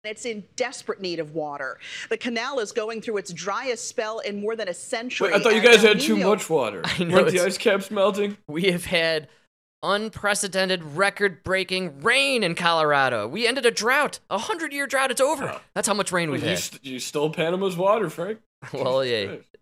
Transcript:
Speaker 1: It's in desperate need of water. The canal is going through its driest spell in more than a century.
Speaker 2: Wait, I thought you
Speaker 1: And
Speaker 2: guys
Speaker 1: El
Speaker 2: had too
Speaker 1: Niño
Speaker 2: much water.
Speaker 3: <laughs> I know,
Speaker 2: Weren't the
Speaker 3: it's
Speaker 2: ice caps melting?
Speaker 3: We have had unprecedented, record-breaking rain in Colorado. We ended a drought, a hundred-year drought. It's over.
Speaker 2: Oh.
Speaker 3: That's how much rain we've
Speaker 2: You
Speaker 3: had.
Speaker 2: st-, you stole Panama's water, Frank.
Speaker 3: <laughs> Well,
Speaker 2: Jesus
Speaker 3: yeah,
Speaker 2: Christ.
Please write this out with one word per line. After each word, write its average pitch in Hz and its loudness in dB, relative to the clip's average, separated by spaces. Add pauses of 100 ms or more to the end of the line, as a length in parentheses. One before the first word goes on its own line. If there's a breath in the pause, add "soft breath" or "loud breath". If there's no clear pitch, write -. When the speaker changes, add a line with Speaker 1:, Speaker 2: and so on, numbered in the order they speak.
Speaker 1:
It's 214 -10
in 214 -6 (140)
desperate 240 -4
need 175 -4
of 151 -8
water. 143 -6 (300 loud breath)
The 226 -2
canal 247 -4
is 208 -4
going 226 -4
through 220 -6
its 185 -10
driest 208 -6
spell 220 -4
in 208 -6
more 214 -2
than 220 -4
a 175 -4
century. 226 -4
Speaker 2:
Wait, 202 4
I - -
thought 220 6
you 220 4
Speaker 1:
And 208 2
Speaker 2:
guys 220 10
Speaker 1:
El 214 10
Speaker 2:
had 175 4
too 208 2
Speaker 1:
Niño 180 2
Speaker 2:
much 202 2
water. 110 0
Speaker 3:
<laughs> - -6
I 175 -2
know, 170 0
Speaker 2:
Weren't 180 8
the 175 0
Speaker 3:
it's 175 4
Speaker 2:
ice 190 -2
caps 196 2
melting? 202 2 (100)
Speaker 3:
We 156 -4
have 175 0
had 165 0 (640 soft breath)
unprecedented, 202 -2
record-breaking 185 -2
rain 262 2
in 170 0
Colorado. 147 2
We 214 -2
ended 254 -2
a 196 6
drought, 247 0 (100)
a 190 -2
hundred-year 285 -6
drought. 262 0
It's 269 -2
over. 277 0
Speaker 2:
Oh. - -16 (140)
Speaker 3:
That's 208 -2
how 202 0
much 196 -2
rain 170 0
we've 117 -2
Speaker 2:
You - -2
Speaker 3:
had. 175 -2
Speaker 2:
st-, - -10
you 131 -8
stole 151 -2
Panama's 175 -2
water, 196 2
Frank. 190 -8 (220)
Speaker 3:
<laughs> 143 -14
Well, 131 0
Speaker 2:
Jesus 123 -2
Speaker 3:
yeah, 107 0 (100)
Speaker 2:
Christ. - -20 (140)